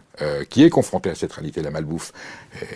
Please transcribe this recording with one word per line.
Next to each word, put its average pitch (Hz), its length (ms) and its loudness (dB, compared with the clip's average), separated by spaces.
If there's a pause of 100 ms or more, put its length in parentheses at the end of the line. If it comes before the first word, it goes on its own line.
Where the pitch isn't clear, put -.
(220)
euh, 73 220 -4
qui 123 200 4
est 165 60 12
confronté - 400 0
à 82 60 -4
cette - 180 -6
réalité 78 280 -8
de 78 40 -4
la 71 60 -6
malbouffe, 78 420 -6 (480)
euh, 92 40 -12 (100)